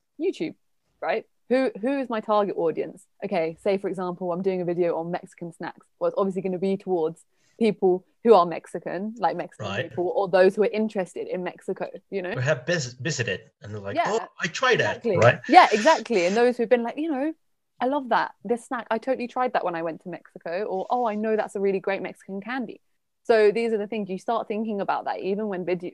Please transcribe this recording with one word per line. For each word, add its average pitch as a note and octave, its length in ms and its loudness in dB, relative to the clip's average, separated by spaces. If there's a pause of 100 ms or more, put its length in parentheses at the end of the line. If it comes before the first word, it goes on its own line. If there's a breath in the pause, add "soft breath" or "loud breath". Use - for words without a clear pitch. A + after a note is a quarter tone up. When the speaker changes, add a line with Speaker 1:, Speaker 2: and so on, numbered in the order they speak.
(200)
Speaker 1:
YouTube, D4 340 -4 (480)
right? F#3 240 -2 (240)
Who, B3+ 200 2 (100)
who C#4 180 0
is C4 100 -4
my A3 120 -2
target G#3 360 0
audience? D#3 500 -2 (180)
Okay, E3 380 -2
say, G3 160 2
for G3 100 -4
example, F3+ 440 -4
I'm F3+ 100 -4
doing F#3 180 0
a F3 40 -2
video E3+ 340 0
on E3+ 120 -6
Mexican E3+ 420 -10
snacks. - 340 -14 (120)
Well, F3 100 0
it's E3+ 100 -4
obviously F#3+ 240 0
gonna F#3 160 -4
be F#3+ 180 0
towards E3+ 480 -2 (340)
people G3 460 2 (180)
who A3+ 120 10
are F3 120 8
Mexican, F3 720 -6
like E3+ 180 0
Mexican D3+ 300 -8
Speaker 2:
Right. G2+ 240 -6
Speaker 1:
people, F3 240 -2
or G3 140 0
those F#3+ 260 6
who G#3 80 2
are F#3+ 40 2
interested G#3 600 -4
in F#3 160 -6
Mexico, F#3 460 -8 (220)
you G3 120 -6
know? F3+ 100 -6
Speaker 2:
Who C3 80 -4
have C#3 260 0
vis-, D#3 260 -2
visited A2+ 580 -6 (120)
and G#2 120 -14
they're G#2+ 60 -10
like, G2 160 -8
Speaker 1:
Yeah, E4+ 100 2
Speaker 2:
"Oh, A3 220 -2 (120)
I - 60 -4
tried A#3+ 340 2
that," G#2 180 0
Speaker 1:
exactly. G3+ 180 0
Speaker 2:
right? B2+ 320 6
Speaker 1:
Yeah, E4+ 240 10
exactly. A3 540 4
And G3 100 2
those A#3+ 200 4
who've A#3 120 -2
been A#3+ 160 2
like, A#3 140 -8
you D#4+ 120 -4
know, D4 220 -2 (480)
"I B3 60 0
love C4 240 -2
that, F3+ 240 0 (100)
this A#3 220 -4
snack. A#3 240 -8
I A3+ 80 0
totally B3 280 -4
tried B3+ 280 -2
that - 100 -2
when F3 100 -2
I E3 80 -4
went E3 200 -6
to F#3 80 -14
Mexico," E3+ 540 -8
or, F#3+ 260 -4
"Oh, B3 160 0
I G#3 100 -2
know A3 180 -2
that's - 220 -2
a G3+ 40 -4
really G3 200 0
great G3 220 -4
Mexican G3 380 -12
candy." A#3 400 -10 (440)
So G#3+ 280 6
these A#3 200 0
are G#3+ 60 0
the G#3 80 -4
things, G#3 220 -6
you F#3 100 -4
start A3+ 300 -4
thinking G#3+ 320 -4
about D3+ 260 -2
that. G2 140 -4
Even G3+ 280 -4
when F#3 160 -6
video, F3 300 -4